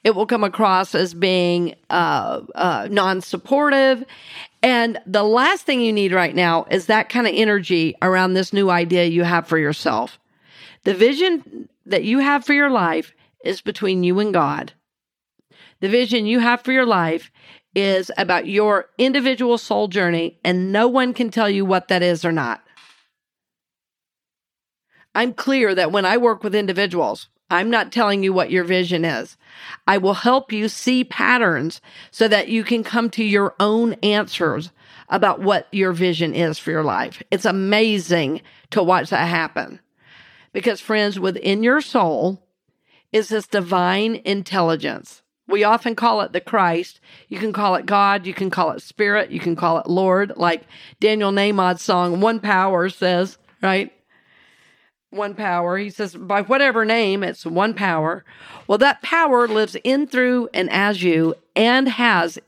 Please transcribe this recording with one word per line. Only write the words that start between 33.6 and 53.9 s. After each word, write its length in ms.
own 420
answers 680
about 320
what 320
your 200
vision 420
is 240
for 120
your 140
life. 460
It's 160
amazing 960
to 120
watch 280
that 180
happen. 520
Because, 280
friends, 400
within 420
your 180
soul 640
is 160
this 180
divine 800
intelligence. 960
We 160
often 300
call 280
it 120
the 60
Christ. 600
You 100
can 160
call 220
it 100
God. 400
You 80
can 160
call 220
it 100
Spirit. 480
You 100
can 160
call 220
it 80
Lord. 500
Like 300
Daniel 300
Nahmod's 520
song, 380
"One 200
Power" 500
says, 480
right? 300